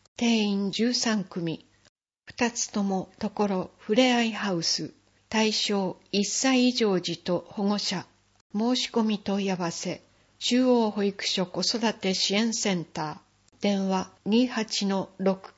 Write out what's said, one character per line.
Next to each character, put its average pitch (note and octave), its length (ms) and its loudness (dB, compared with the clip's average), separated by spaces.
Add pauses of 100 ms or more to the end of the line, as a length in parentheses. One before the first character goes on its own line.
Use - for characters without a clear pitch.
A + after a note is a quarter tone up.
(180)
定 A#3 260 2
員 G3+ 280 0
十 A#3 220 0
三 A3 300 0
組。 E3 420 -6 (600)
二 A#3+ 220 -2
つ - 220 -8
と G#3 120 -2
も、 F#3+ 360 -2
と G#3+ 100 -4
こ G#3 180 0
ろ、 F#3 300 -4
ふ - 160 -4
れ B3+ 200 6
あ A#3+ 100 2
い A3+ 80 -2
ハ G3+ 220 -4
ウ E3 100 0
ス。 - 300 -4 (360)
対 A3 220 2
象、 G3 460 -2 (140)
一 G3+ 140 2
歳 B3+ 420 2
以 B3 60 2
上 G#3 260 2
児 E3+ 200 -4
と F3 300 -2
保 G#3 140 -6
護 G#3 140 2
者。 F#3 300 -6 (440)
申 A#3 240 0
し - 140 -2
込 A#3 140 2
み G#3+ 160 0
問 G3 260 -2
い G3 60 0
合 F3+ 60 -2
わ E3+ 140 -2
せ。 - 300 -8 (380)
中 B3+ 260 2
央 A#3 240 4
保 G#3 140 -2
育 G3 240 -2
所 F#3 180 0
子 F3+ 160 -6
育 F#3+ 320 0
て F#3 220 -2
支 - 180 0
援 A3 200 2
セ G3+ 200 0
ン E3+ 100 -2
タ - 200 -8
ー。 D3+ 140 -8 (440)
電 G3 280 0
話、 F#3+ 220 -2 (140)
二 A#3 220 4
八 A3 400 -4
の G3 300 0
六 F#3+ 400 -2